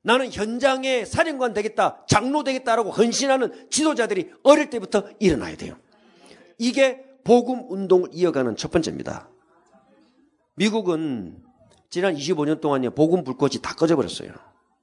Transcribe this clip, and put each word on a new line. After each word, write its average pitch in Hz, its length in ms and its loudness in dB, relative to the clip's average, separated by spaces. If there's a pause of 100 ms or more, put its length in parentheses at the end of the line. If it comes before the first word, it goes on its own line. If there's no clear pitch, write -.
나는 254 300 0
현장의 247 720 -2
사령관 262 480 -2
되겠다, 208 540 -2
장로 262 360 2
되겠다라고 233 480 -2
헌신하는 233 800 0
지도자들이 226 600 -2 (120)
어릴 302 260 6
때부터 202 400 -4 (100)
일어나야 110 360 0
돼요. 78 200 -14 (840)
이게 254 460 0 (200)
복음 240 480 2
운동을 185 400 2
이어가는 135 440 0
첫 - 140 -8
번째입니다. - 600 -4 (1300)
미국은 165 880 -4 (460)
지난 180 260 -2
이십오 147 300 -2
년 156 140 0
동안요, 135 320 0
복음 160 320 2
불꽃이 131 380 -2
다 - 140 -8
꺼져버렸어요. 151 560 0 (520)